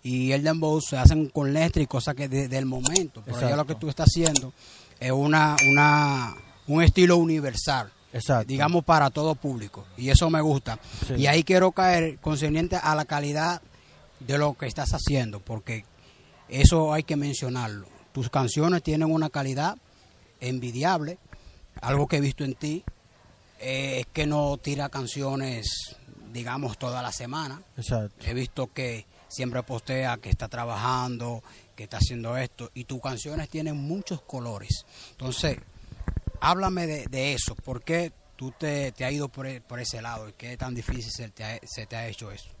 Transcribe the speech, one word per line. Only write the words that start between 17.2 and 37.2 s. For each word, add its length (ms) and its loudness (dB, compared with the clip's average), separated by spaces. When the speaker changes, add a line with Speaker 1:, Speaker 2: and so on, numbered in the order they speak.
Speaker 1:
Tus 180 -4
canciones 520 2
tienen 300 2
una 180 2
calidad 460 -2
envidiable. 800 -2
Algo 260 0
que 80 0
he 40 2
visto 240 -2
en 100 -4
ti, 300 -6
eh, 400 -4
es 120 -6
que 140 0
no 320 2
tira 300 -4
canciones, 1080 -6
digamos, 460 -6
toda 240 -6
la 100 -6
semana. 500 -8
Speaker 2:
Exacto. 500 -4
Speaker 1:
He 80 -2
visto 380 -6
que 340 -8
siempre 340 -6
postea 560 -4
que 120 -12
está 180 0
trabajando, 920 -4
que 80 -14
está 140 -10
haciendo 380 -2
esto, 380 -8
y 100 -12
tus 160 -10
canciones 480 -8
tienen 280 -6
muchos 460 -6
colores. 600 -8
Entonces, 440 -4
háblame 460 2
de, 200 -6
de 260 -2